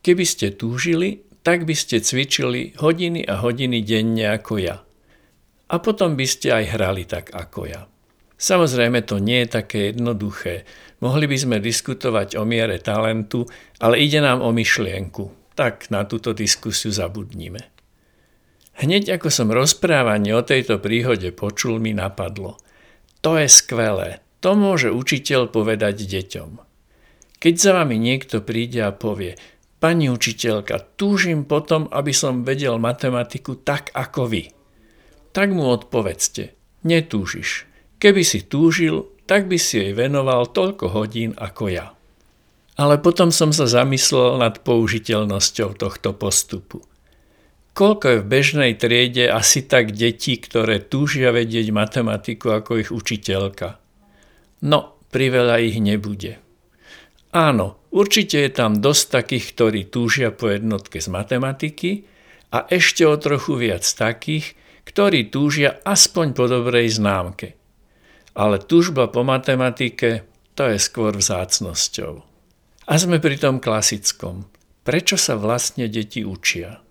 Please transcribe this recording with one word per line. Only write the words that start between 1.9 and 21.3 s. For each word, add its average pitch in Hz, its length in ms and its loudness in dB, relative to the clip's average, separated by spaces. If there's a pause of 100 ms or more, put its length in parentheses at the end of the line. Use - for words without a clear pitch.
cvičili 127 800 -2
hodiny 170 480 0
a 101 160 -4
hodiny 120 400 0
denne 110 480 0
ako 104 320 -4
ja. 87 160 -6 (880)
A 170 160 -2
potom 196 320 0
by 131 80 0
ste 127 320 0
aj 110 160 -2
hrali 95 320 -2
tak - 320 -10
ako 85 320 -12
ja." 85 160 -16 (560)
Samozrejme, 123 640 2
to 101 160 -4
nie 120 240 2
je 113 80 -8
také 104 400 -2
jednoduché. 104 720 -6 (400)
Mohli 143 240 0
by 139 80 0
sme 123 240 0
diskutovať 110 800 -2
o 107 80 -2
miere 113 320 0
talentu, 110 640 -2 (400)
ale 117 160 6
ide 147 240 4
nám 127 160 4
o 120 80 0
myšlienku. 98 1040 -2
Tak - 400 -2
na 101 160 -2
túto 113 240 -6
diskusiu 107 560 -4
zabudnime. 92 800 -8 (1120)
Hneď 185 400 0
ako 160 80 -4
som 113 240 0
rozprávanie 120 800 2
o 117 80 4
tejto 120 400 0
príhode 107 560 -2